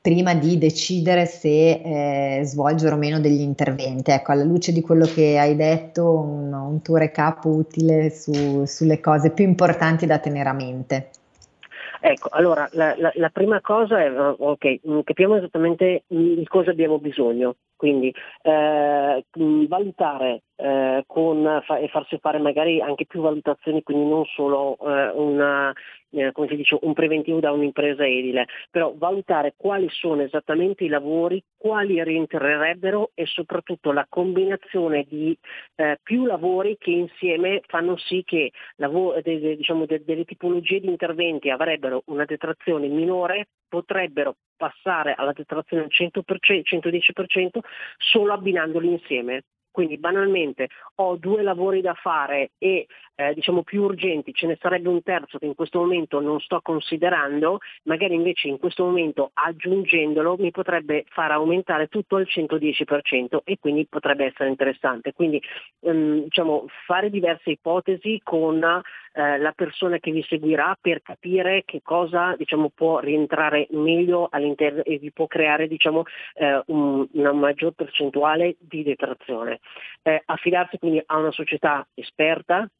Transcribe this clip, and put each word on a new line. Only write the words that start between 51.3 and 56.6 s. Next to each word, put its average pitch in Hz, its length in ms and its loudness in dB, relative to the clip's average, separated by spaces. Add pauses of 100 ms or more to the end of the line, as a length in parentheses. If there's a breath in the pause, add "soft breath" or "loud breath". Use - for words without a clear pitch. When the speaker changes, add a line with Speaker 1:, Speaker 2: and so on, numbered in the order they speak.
Speaker 2:
lavori 190 380 0
da 180 140 -2
fare 143 640 -2
e, 180 280 0 (280 loud breath)
eh, 143 200 -2
diciamo 170 280 0
più 202 220 -2
urgenti, 175 480 -4
ce 165 160 -4
ne 165 120 -4
sarebbe 175 280 -2
un 175 160 0
terzo 165 340 -4
che - 80 -8
in 143 80 -6
questo 170 240 -4
momento 175 400 0
non 147 220 -2
sto 170 200 -4